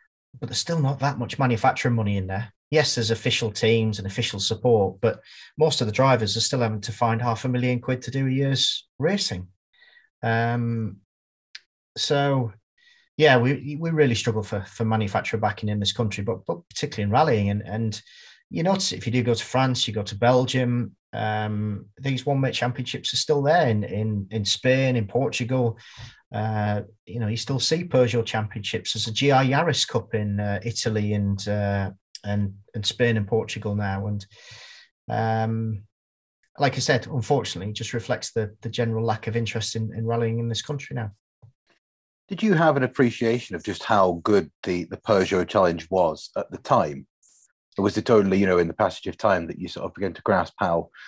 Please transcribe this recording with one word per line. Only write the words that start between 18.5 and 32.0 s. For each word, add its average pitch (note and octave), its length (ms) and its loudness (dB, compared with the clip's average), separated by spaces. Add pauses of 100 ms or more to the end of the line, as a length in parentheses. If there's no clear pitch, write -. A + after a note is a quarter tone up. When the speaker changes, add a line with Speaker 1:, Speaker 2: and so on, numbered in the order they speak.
Speaker 1:
you E3 140 -2
notice G3 260 2
if - 160 -6
you A2+ 60 -2
do B2 100 2
go A#2 120 2
to - 100 -6
France, B2+ 420 0
you G#2 80 -6
go G#2+ 80 -4
to G2+ 140 -8
Belgium, B2 800 2 (160)
um, G#2+ 720 -4 (120)
these C3+ 260 -4
one C#3 160 0
make B2+ 140 0
championships - 580 -4
are - 40 -2
still C#3+ 260 0
there D#3 240 4
in, G#2+ 160 2
in, G#2 480 -4
in A2 140 -2
Spain, C3 500 2
in G#2+ 140 0
Portugal. B2 680 0 (560)
Uh, G#2+ 500 -2 (220)
you - 140 -10
know, A2 80 -2
you A2+ 100 -2
still C3+ 220 -4
see D#3+ 240 0
Peugeot B2 420 2
championships. - 680 -4
There's A2 160 -4
a A2 40 -6
G C#3 200 2
R C3 100 6
Yaris C#3+ 460 2
Cup - 260 -4
in, G#2 240 0
uh, G2+ 240 -2
Italy G#2+ 520 -2
and, G2+ 340 -2
uh, G2+ 420 0 (340)